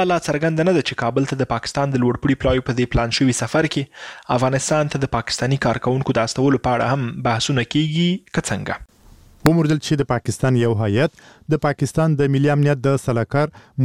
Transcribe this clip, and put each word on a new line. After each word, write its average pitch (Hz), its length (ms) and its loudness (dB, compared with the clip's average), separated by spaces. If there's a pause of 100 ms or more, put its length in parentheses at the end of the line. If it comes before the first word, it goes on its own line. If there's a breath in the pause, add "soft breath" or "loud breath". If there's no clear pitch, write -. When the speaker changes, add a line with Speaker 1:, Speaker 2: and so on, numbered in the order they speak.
Speaker 1:
لا 175 100 2
څرګنده 160 480 0
نه 190 80 4
ده 151 80 2
چې - 180 -6
کابل 127 300 0
ته 135 80 -4
د 127 100 -2
پاکستان 139 420 -2
د 131 120 0
لوړپوړي 123 400 0
پلاوي 131 260 2
په 123 100 -4
دې 123 140 0
پلان 117 260 2
شوي 131 200 4
سفر 151 340 0
کې - 640 -8
افغانستان 135 580 0
ته 139 80 -4
د 135 140 -2
پاکستاني - 500 -2
کارکوونکو 123 520 0
د 113 120 0
استولو 131 380 2
په 127 80 2
اړه 117 180 0
هم 127 320 -4
بحثونه 120 480 0
کیږي 156 340 0 (300)
که 165 100 -2
څنګه. - 260 -6 (680)
Speaker 2:
وموندل 156 340 4
چې 143 240 -2
د - 120 -4
پاکستان 123 480 0
یو 117 100 2 (100)
هیات 113 400 0 (320 loud breath)
د 151 140 -2
پاکستان 151 540 0
د 139 140 2
ملي 143 200 2
امنیت 143 320 0
د 139 180 0
سلاکار 135 500 -2 (280 loud breath)